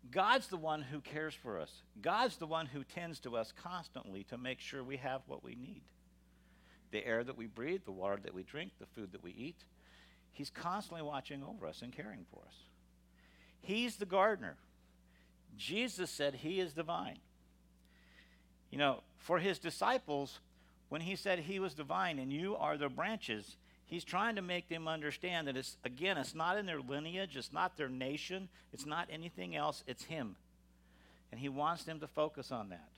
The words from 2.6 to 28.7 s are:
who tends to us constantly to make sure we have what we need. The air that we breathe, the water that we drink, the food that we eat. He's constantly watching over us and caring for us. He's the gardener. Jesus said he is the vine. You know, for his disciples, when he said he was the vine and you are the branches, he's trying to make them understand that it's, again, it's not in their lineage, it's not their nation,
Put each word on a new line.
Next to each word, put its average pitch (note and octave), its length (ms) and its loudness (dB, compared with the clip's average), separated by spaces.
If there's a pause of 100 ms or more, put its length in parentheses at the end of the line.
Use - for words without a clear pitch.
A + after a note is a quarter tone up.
who C3+ 180 -6
tends E3+ 380 -6
to A#2+ 160 -2
us A2+ 160 0 (100)
constantly E3+ 600 -6
to A#2+ 120 -8
make B2+ 220 -4
sure C3+ 240 -6
we C3+ 140 -4
have C3 300 -2
what C#3 160 -8
we B2 100 -10
need. C3+ 300 -12 (1040)
The G#2 160 -2
air A#2 180 4
that B2+ 140 -6
we A2+ 80 -6
breathe, B2+ 400 -4
the G2+ 60 -8
water G2 320 0
that F2+ 100 -6
we F#2 80 -6
drink, D#3 380 -8
the - 80 -14
food G2+ 240 -10
that G2 120 -14
we F2 80 -10
eat. C#3+ 320 -10 (680)
He's C#3+ 180 -8
constantly F3 540 -4
watching C#3 400 -4
over F3 240 -8
us - 160 -6
and B2 100 -10
caring G2+ 400 -8
for - 120 -16
us. - 100 -20 (1040)
He's A3+ 380 0
the G3+ 100 -2
gardener. F#3 500 6 (1000)
Jesus F#3 540 0
said C#3+ 240 2
he D#3 260 0
is E3+ 140 2
the D#3+ 100 -2
vine. E3+ 360 -2 (1500)
You C3+ 80 -6
know, C#3 240 6 (140)
for F3 200 2
his F3+ 220 2
disciples, D3+ 800 0 (500)
when D#3 120 -2
he F3+ 140 -2
said F#3 220 4
he F3+ 220 -2
was F3+ 160 0
the D3+ 80 -6
vine E3+ 340 2
and C3+ 160 0
you F3+ 220 0
are D3+ 220 4
the C#3+ 120 2
branches, C3 680 -2 (280)
he's - 200 -4
trying G#3+ 300 2
to G3+ 60 0
make F3+ 280 -2
them E3 180 -2
understand D#3+ 600 0
that C3 100 0
it's, - 260 -4
again, D#3 340 2
it's C3+ 160 -2
not E3+ 240 4
in G#3 80 0
their E3 140 0
lineage, D3+ 560 -2
it's B2+ 160 -6
not F3 240 0
their C#3 140 -2
nation, C#3+ 580 -2 (240)